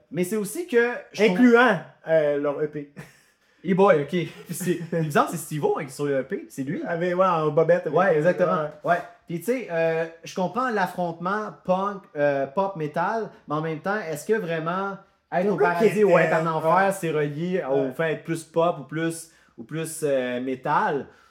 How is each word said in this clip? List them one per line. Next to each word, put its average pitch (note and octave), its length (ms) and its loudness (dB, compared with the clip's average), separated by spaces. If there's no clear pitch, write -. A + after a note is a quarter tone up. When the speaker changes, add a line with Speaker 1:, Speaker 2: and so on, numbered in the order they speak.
Speaker 1:
Mais F3+ 140 -2
c'est G#3 140 -4
aussi B3+ 300 -6
que A#3+ 260 2
je G3 120 0
Speaker 2:
Incluant, A#3 560 6
euh, D3+ 320 2
leur D3 200 -2
E D3+ 80 -2
P. D3 240 -10
Speaker 1:
Et F#3 120 0
boy, F#3 260 6
ok. C#3+ 80 -4
<laughs> - 0 -
Puis E3 200 -2
c'est, E3+ 300 -2
il E3 140 0
me D3 60 -4
semble B3 160 4
que C#4+ 60 -8
c'est E3+ 40 -6
Steve-O, D#3 400 -2
hein, F#3 60 -6
qui C3+ 60 -12
est - 40 -18
sur C#3+ 120 -6
le C#3 160 0
E - 20 -2
P, - 260 -8
c'est C#3 140 -8
lui. D#3 240 -6
Speaker 2:
Ah, E3+ 100 -4
mais F3 160 0
ouais, F#3 140 4
en D#3+ 240 2
bobette. E3 340 4
Avec D3+ 120 0
Speaker 1:
Ouais, F#3 100 4
Speaker 2:
euh, E3 100 4
Speaker 1:
exactement. D#3+ 460 2
Speaker 2:
ouais. D3+ 280 -4
Speaker 1:
Ouais. E3+ 100 0
Puis E3+ 120 -6
tu E3+ 60 -12
sais, A#3+ 240 -2
euh, E3 360 0
je - 100 -14
comprends G3+ 380 -2
l'affrontement F#3 800 -4
punk, F#3+ 400 -2
euh, C#3 320 0
pop, G3 280 -2
metal, E3+ 540 -4
mais D3 80 -6
en D#3 60 -2
même D#3+ 200 -6
temps, G3+ 180 -4
est-ce D#3+ 260 -8
que G#3+ 80 2
vraiment F3+ 640 -4
être E3+ 120 0
Speaker 2:
C'est G3+ 60 2
Speaker 1:
au G3 40 2
Speaker 2:
un E3+ 40 -2
peu - 60 4
Speaker 1:
paradis G3+ 400 2
ou G3 40 6
Speaker 2:
quétaine, E3+ 180 6
Speaker 1:
être E3 220 2
en D#3+ 80 -2
enfer, E3 320 4
Speaker 2:
ouais. F#3+ 40 2
Speaker 1:
c'est E3+ 200 -4
relié D3+ 580 -2
au C#3 140 2
Speaker 2:
Ouais. C3 80 -4
Speaker 1:
fait D#3+ 220 -2
être - 100 -10
plus E3 200 -6
pop E3 360 0
ou C3 60 -12
plus, D#3+ 440 -6
ou - 40 -14
plus, D#3+ 400 -8
euh, B2+ 380 0
métal ? D3 640 -2